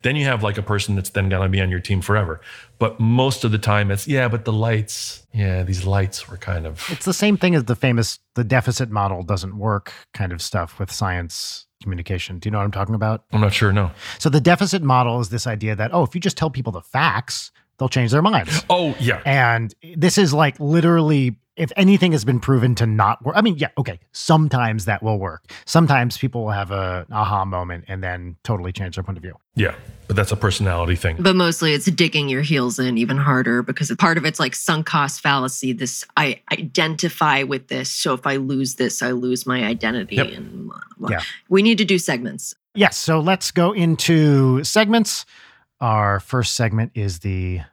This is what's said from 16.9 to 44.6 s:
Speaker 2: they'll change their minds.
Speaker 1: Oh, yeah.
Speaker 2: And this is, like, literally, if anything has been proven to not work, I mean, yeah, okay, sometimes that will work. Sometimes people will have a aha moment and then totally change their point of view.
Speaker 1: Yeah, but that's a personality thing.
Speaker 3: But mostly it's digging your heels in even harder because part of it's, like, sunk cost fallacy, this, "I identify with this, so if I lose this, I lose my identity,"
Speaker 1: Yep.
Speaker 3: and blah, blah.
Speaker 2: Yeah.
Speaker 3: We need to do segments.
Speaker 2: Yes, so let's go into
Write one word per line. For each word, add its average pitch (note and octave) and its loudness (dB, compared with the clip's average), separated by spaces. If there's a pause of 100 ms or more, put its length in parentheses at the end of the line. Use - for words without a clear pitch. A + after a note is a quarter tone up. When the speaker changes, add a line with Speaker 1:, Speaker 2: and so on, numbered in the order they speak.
Speaker 2:
they'll C3 0
change A#2+ 2
their D3 4
minds. F3+ 0
Speaker 1:
Oh, F3 2
yeah. A#2+ 0
Speaker 2:
And A#2+ 2 (200)
this D#3+ 2
is, F3 4
like, D3 2
literally, D3+ 4 (200)
if D#3+ -4
anything F#3+ 6
has C#3 2
been B2 2
proven B2 4
to A#2 2
not G#2+ 2
work, C#3+ -2
I G#3 4
mean, G#3 4
yeah, C#3+ -2 (100)
okay, F#2+ -4 (120)
sometimes A#2+ 2
that G#2 0
will A2 0
work. F2 -8 (220)
Sometimes C#3 4
people A#2+ -4
will G#2+ -2
have G2 -4
a F#2 -4
aha G2+ 0
moment F2+ -6
and F#2+ -8
then F2+ -8
totally F#2 -4
change F2+ -8
their F#2 -6
point F#2 -8
of D#2+ -16
view. F2+ -16 (200)
Speaker 1:
Yeah, F2 0 (340)
but - -2
that's G2+ 0
a A2 0
personality F#2 0
thing. E2 -2
Speaker 3:
But F#3 4
mostly E3 2
it's C#3+ -2
digging D#3 0
your C3+ -2
heels C3+ 0
in B2+ -2
even A#2+ 0
harder B2+ 2
because C#3 -4
part E3 2
of D3 -4
it's, D#3 -4
like, C3 -2
sunk D#3+ -2
cost C#3+ -2
fallacy, C3 -2
this, - -8 (100)
"I C#3+ -2 (100)
identify D#3 0
with C3 -4
this, B2+ -6
so - -2
if B2+ -4
I C#3 0
lose C3+ -2
this, - -2
I B2 -2
lose B2 -2
my B2+ 0
identity," A2+ -4
Speaker 1:
Yep. C3+ 0
Speaker 3:
and - -14
blah, - -16 (220)
blah. - -6
Speaker 2:
Yeah. F2 -2 (280)
Speaker 3:
We G3 4
need A3 4
to G#3+ 2
do F3 2
segments. B2 -6 (220)
Speaker 2:
Yes, G3+ 2
so D#3+ 0
let's F#3 0
go F3+ 2
into D3+ 4